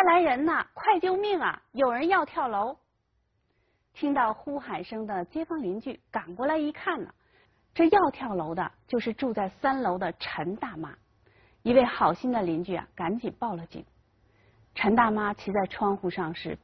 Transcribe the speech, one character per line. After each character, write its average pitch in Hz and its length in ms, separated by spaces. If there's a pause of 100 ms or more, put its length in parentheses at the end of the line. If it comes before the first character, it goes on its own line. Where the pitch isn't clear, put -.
(100)
来 349 120
人 285 240
呐， 311 260
快 403 280
救 370 180
命 403 200
啊， 208 220 (120)
有 254 200
人 277 160
要 359 160
跳 285 240
楼！” 220 300 (1120)
听 285 220
到 240 180
呼 285 260
喊 226 240
声 220 240
的 196 200
街 320 180
坊 320 160
邻 196 180
居 233 220 (100)
赶 175 240
过 240 120
来 311 100
一 302 160
看 349 320
呢， - 60 (640)
这 330 100
要 349 260
跳 240 240
楼 165 200
的 170 180 (140)
就 247 120
是 226 140
住 240 220
在 196 160 (100)
三 269 220
楼 185 160
的 185 160
陈 175 420
大 220 220
妈。 156 160 (680)
一 240 120
位 254 100
好 190 300
心 254 180
的 233 80
邻 170 240
居 190 100
啊， - 200
赶 185 240
紧 233 200
报 226 160
了 170 120
警。 - 180 (880)
陈 - 220
大 233 140
妈 208 240
骑 - 180
在 196 140
窗 202 280
户 190 140
上 170 260
是 160 300